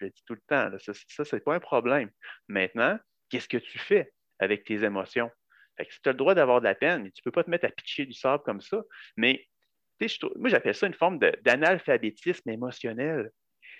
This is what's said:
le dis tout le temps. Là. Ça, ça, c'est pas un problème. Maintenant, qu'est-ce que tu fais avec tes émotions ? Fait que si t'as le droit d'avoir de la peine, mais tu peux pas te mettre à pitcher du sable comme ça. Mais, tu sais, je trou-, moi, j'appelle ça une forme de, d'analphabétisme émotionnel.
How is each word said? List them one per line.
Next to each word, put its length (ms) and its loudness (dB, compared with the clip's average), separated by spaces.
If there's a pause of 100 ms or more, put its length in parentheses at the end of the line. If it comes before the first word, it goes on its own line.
le 80 -8
dis 160 -20
tout 80 -12
le 140 -12
temps. 220 0
Là. 100 -10
Ça, 120 -10 (160)
ça, 160 -8
c'est 200 -6
pas 100 0
un 60 -2
problème. 500 0 (380)
Maintenant, 500 0 (320)
qu'est-ce 180 -4
que 100 -2
tu 200 -10
fais 340 0 (280)
avec 260 0
tes 180 -2
émotions ? 460 -2 (480)
Fait 80 -8
que 80 -18
si 80 -20
t'as 100 2
le 60 -4
droit 160 4
d'avoir 280 6
de 40 0
la 80 4
peine, 300 0
mais 80 -12
tu 100 -20
peux 100 -6
pas 120 2
te 60 -8
mettre 160 0
à 40 -2
pitcher 380 -8
du 60 -16
sable 300 0
comme 160 -6
ça. 220 -6 (360)
Mais, 300 2 (520)
tu 80 -2
sais, 80 -6
je 40 -12
trou-, 160 -4
moi, 140 -2
j'appelle 260 2
ça 120 -2
une 80 -6
forme 240 2
de, 120 6 (120)
d'analphabétisme 1080 0
émotionnel. 800 -6 (500)